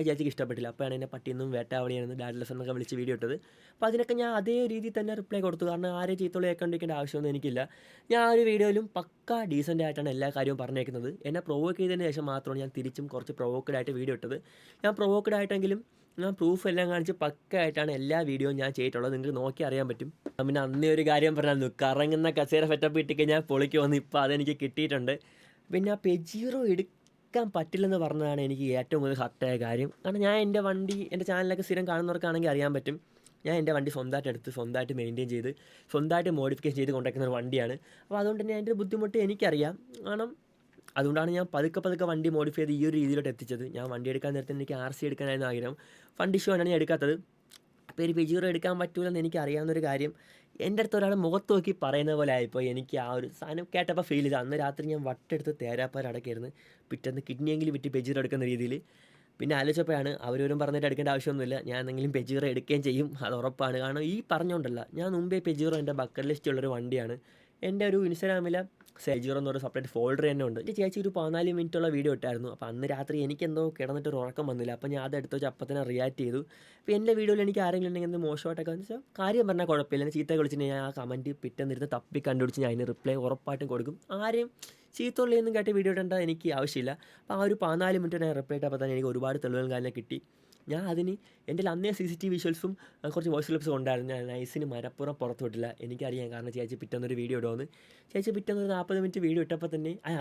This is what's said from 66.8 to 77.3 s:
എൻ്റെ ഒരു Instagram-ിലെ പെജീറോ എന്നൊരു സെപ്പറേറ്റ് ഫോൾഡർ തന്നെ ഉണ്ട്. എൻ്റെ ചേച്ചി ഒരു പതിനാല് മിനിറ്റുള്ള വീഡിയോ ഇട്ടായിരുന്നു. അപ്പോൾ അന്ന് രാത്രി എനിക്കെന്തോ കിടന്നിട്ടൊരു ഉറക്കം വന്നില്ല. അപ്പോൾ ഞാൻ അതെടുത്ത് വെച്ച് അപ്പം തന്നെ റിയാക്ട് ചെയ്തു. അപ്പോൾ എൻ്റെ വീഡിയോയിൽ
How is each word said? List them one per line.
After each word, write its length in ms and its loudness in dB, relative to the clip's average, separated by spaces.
എൻ്റെ 220 0
ഒരു 100 4
Instagram-ിലെ 520 0
പെജീറോ 360 0
എന്നൊരു 220 -2
സെപ്പറേറ്റ് 300 -6
ഫോൾഡർ 360 2
തന്നെ 180 0
ഉണ്ട്. 140 -4
എൻ്റെ 160 -6
ചേച്ചി 260 0
ഒരു 120 0
പതിനാല് 420 0
മിനിറ്റുള്ള 380 0
വീഡിയോ 220 2
ഇട്ടായിരുന്നു. 360 -4
അപ്പോൾ 180 -10
അന്ന് 200 -6
രാത്രി 240 -4
എനിക്കെന്തോ 380 -2
കിടന്നിട്ടൊരു 440 -2
ഉറക്കം 300 -4
വന്നില്ല. 260 -2
അപ്പോൾ 160 -6
ഞാൻ 140 -2
അതെടുത്ത് 280 -4
വെച്ച് 140 -2
അപ്പം 200 -10
തന്നെ 200 -2
റിയാക്ട് 320 0
ചെയ്തു. 200 -2
അപ്പോൾ 160 0
എൻ്റെ 220 4
വീഡിയോയിൽ 260 4